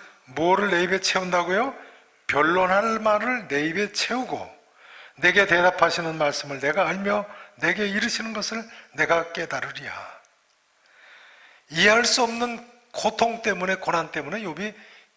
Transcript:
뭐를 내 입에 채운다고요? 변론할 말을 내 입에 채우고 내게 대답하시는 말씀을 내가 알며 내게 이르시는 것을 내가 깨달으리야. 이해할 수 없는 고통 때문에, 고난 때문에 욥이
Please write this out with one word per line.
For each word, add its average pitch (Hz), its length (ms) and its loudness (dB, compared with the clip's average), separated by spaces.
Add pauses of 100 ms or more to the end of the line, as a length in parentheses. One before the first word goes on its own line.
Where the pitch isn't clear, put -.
(260)
뭐를 180 460 2
내 175 120 2
입에 185 180 0
채운다고요? 185 760 0 (500)
변론할 185 720 2
말을 220 480 0
내 143 200 0
입에 196 260 -2
채우고 - 640 -6 (560)
내게 180 320 4
대답하시는 170 680 2
말씀을 143 420 -2
내가 156 300 2
알며 196 360 0 (320)
내게 185 300 0
이르시는 220 460 -4
것을 220 360 -6 (240)
내가 160 400 0
깨달으리야. - 840 -8 (1500)
이해할 208 340 6
수 247 200 2
없는 233 440 -4 (240)
고통 226 500 0
때문에, 185 340 -2
고난 165 340 -2
때문에 160 300 -6
욥이 196 340 -8 (420)